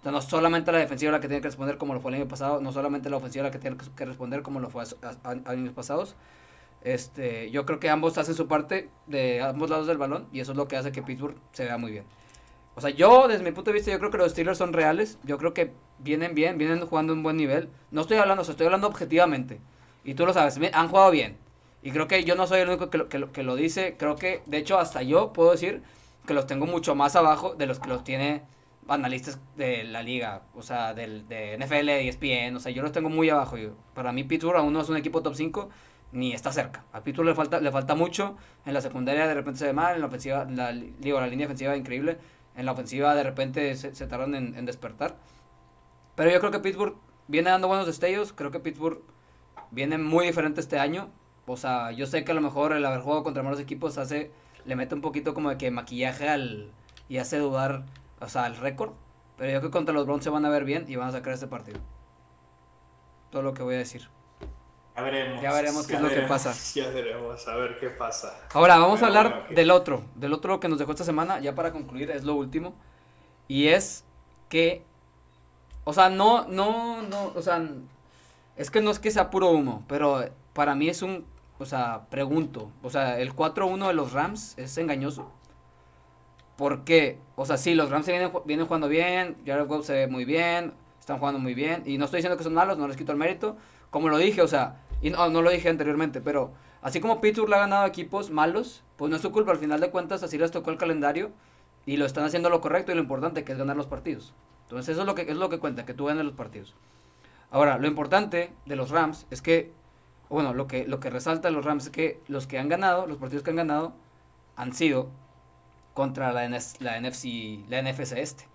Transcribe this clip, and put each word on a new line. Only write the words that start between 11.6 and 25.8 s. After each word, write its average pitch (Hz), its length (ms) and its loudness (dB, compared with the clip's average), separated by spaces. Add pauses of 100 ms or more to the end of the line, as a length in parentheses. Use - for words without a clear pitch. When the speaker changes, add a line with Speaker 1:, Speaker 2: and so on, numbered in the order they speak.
Speaker 1:
vea 120 140 -4
muy 113 160 -6
bien. 101 100 -12 (720)
O 123 60 -12
sea, 143 80 -2
yo, 226 400 10
desde 196 140 0
mi 170 80 -2
punto 185 200 -4
de 208 40 2
vista, 208 160 0
yo 190 80 0
creo 208 120 -2
que 196 60 -4
los 180 140 4
Steelers 170 260 0
son 175 160 0
reales, 165 500 2
yo 143 140 -4
creo 165 160 -2
que 170 180 0 (280)
vienen 156 360 -2
bien, 165 220 2
vienen 165 280 0
jugando 160 280 0
un 156 100 -2
buen 160 140 0
nivel. 156 320 0 (220)
No 156 100 -2
estoy 214 160 2
hablando, 196 240 4
o 170 40 -2
sea, 170 60 -8
estoy 156 140 0
hablando 190 220 4
objetivamente, 147 720 2 (420)
y 135 120 -8
tú 160 100 4
lo 180 80 4
sabes, 147 240 4
me-, 165 160 0
han 165 160 4
jugado 190 220 10
bien. 120 260 2 (440)
Y 135 100 -8
creo 151 180 0
que 185 160 4
yo 175 100 4
no 185 120 2
soy 185 120 4
el 180 80 4
único 180 220 -2
que 175 80 0
lo, 160 100 0
que 139 120 -4
lo, 139 120 -6
que 135 120 -6
lo 127 120 -2
dice, 165 420 0
creo 147 200 0
que, 185 280 -4
de 147 120 -4
hecho, 170 200 2
hasta 165 260 0
yo 170 280 4
puedo 170 200 8
decir 170 320 0 (420)